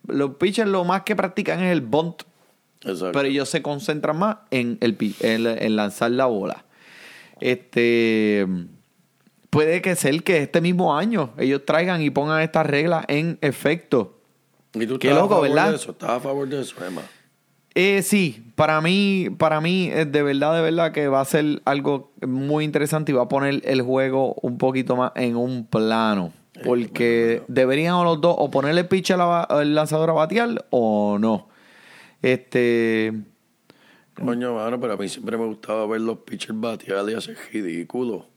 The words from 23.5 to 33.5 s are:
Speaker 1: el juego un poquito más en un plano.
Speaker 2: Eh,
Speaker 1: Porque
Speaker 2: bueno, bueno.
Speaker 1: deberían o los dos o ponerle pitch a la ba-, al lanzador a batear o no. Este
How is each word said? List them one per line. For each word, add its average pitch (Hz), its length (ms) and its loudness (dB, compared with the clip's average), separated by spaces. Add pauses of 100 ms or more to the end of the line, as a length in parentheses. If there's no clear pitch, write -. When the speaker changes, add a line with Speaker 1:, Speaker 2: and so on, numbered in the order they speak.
Speaker 1:
el 131 160 2
juego 131 580 0
un 123 160 -4
poquito 131 400 0
más 127 200 0
en 120 200 0
un 120 300 -4
plano. 110 680 0 (220)
Speaker 2:
Eh, - 100 -18
Speaker 1:
Porque 120 640 2
Speaker 2:
bueno, 117 140 0
bueno. - 80 -18
Speaker 1:
deberían 131 480 2
o 175 80 2
los 160 180 2
dos 170 160 4
o 143 120 0
ponerle 151 340 2
pitch 185 280 0
a 185 60 4
la 175 80 4
ba-, 175 180 2
al 147 300 2
lanzador 156 340 2
a 165 60 2
batear 208 560 0
o 107 500 2
no. 107 280 0 (720)
Este 117 880 2 (1040)